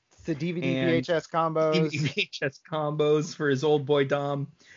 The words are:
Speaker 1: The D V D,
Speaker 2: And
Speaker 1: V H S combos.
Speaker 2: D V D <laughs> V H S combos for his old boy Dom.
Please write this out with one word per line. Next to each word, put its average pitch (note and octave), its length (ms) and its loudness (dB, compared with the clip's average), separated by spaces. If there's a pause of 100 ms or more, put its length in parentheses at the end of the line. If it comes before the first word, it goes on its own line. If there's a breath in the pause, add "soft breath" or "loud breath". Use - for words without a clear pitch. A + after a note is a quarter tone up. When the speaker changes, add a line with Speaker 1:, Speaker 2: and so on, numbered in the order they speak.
(240)
Speaker 1:
The E3 100 -2
D E3 180 -4
V E3+ 100 -4
D, C3+ 140 0
Speaker 2:
And C3 140 2
Speaker 1:
V E3 60 4
H D#3+ 140 -2
S D#3+ 160 0
combos. D#3+ 480 0
Speaker 2:
D D#3+ 80 4
V D#3 60 0
D D3 100 -6
<laughs> D3 80 -2
V - 60 -2 (100)
H - 200 -8
S C#3+ 180 -6 (100)
combos D3+ 680 0
for D3+ 140 0
his C3 140 0
old D3+ 220 2
boy C#3+ 180 4
Dom. C#3+ 440 -2 (280 loud breath)